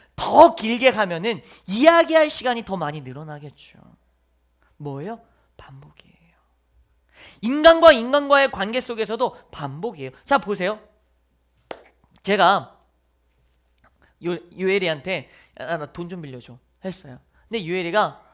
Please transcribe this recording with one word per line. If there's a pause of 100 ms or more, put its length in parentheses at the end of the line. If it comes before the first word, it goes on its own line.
(180)
더
길게
가면은 (280)
이야기할
시간이
더
많이
늘어나겠죠. (1000)
뭐예요? (360)
반복이에요. (1080)
인간과
인간과의
관계
속에서도 (160)
반복이에요. (140)
자,
보세요. (1400)
제가 (1500)
요-, (180)
요엘이한테 (300)
"아,
나
돈
좀
빌려줘." (260)
했어요. (280)
근데
요엘이가 (140)